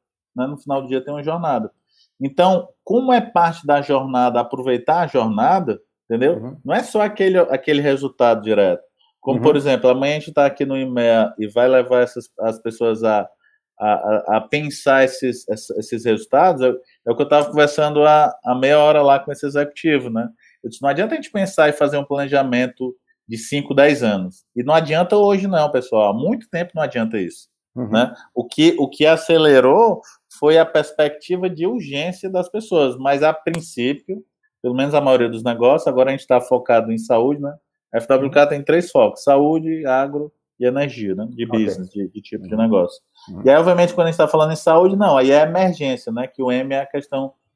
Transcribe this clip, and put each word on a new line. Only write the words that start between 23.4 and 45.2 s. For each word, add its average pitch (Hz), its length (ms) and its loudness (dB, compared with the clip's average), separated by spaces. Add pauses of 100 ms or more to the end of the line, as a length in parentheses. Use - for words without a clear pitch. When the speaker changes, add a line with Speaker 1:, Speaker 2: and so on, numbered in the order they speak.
Speaker 1:
dez 139 260 4
anos." 98 420 -4 (120)
E 123 80 -4
não 143 100 -2
adianta 160 420 0
hoje 202 320 2
não, 156 240 0
pessoal. 110 380 0
Há 98 40 0
muito 165 360 -4
tempo 175 240 -6
não 160 80 -4
adianta 113 380 -4
isso, - 280 -10 (280)
Speaker 2:
Uhum. 123 160 -8
Speaker 1:
né? 117 200 0 (220)
O 120 120 -4
que, 165 340 2
o 135 100 -2
que - 160 -2
acelerou 160 960 4 (380)
foi 156 180 4
a 160 80 6
perspectiva 160 840 -2
de 160 180 -6
urgência 180 640 -8
das 180 200 -4
pessoas. 160 480 -2
Mas, 139 260 -2
a 156 100 4
princípio, 156 880 -6 (380)
pelo 123 140 -4
menos 139 180 -2
a 147 80 2
maioria 127 280 2
dos 113 140 -8
negócios, 120 440 2
agora 131 220 2
a - 20 0
gente 139 160 -8
tá 123 140 4
focado 120 500 0
em 113 60 -4
saúde, 123 440 0
né? 143 120 -10 (400)
A 113 40 -2
F 117 100 -6
W 135 220 0
K 143 140 4
Speaker 2:
Uhum. 143 60 4
Speaker 1:
tem 143 140 -6
três 170 280 0
focos: 113 320 2
saúde, 160 640 0
agro 143 460 -4 (280)
e 120 60 0
energia, 123 500 -4
né? 107 160 -8
De 117 140 -8
Speaker 2:
Ok. 113 200 -2
Speaker 1:
business, 92 240 -6
de, 98 200 -8
de 104 120 -18
tipo 95 260 -14
de 95 80 -12
Speaker 2:
Uhum. 110 60 -2
Speaker 1:
negócio. 101 400 0 (280)
Speaker 2:
Uhum. 92 160 -16
Speaker 1:
E 131 40 6
aí, 139 60 8
obviamente, 175 380 2
quando 170 140 0
a 165 40 -2
gente 160 60 -8
tá 156 100 4
falando 156 240 0
em 160 60 -6
saúde, 180 400 4
não, 185 200 2
aí 131 140 4